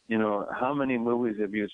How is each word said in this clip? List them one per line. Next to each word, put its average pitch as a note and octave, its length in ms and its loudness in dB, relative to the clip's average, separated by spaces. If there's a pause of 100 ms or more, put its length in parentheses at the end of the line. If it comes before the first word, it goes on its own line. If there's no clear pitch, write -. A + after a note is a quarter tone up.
you A2+ 100 2
know, G#2 300 2 (100)
how B2+ 160 0
many C3+ 240 0
movies A#2+ 440 0
have G2+ 120 -2
you G#2 200 0